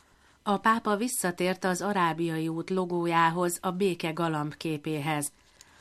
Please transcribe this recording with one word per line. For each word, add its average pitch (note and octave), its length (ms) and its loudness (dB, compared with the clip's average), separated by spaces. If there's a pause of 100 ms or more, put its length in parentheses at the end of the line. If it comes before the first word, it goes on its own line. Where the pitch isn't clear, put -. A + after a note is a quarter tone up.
(420)
A G3+ 140 2
pápa A3 400 2
visszatért F#3 680 -2
az F3+ 180 0
arábiai E3 680 0
út E3 220 -6
logójához, F3 920 2
a F#3+ 100 -2
béke F3 400 0
galambképéhez. D3+ 1200 -2 (480)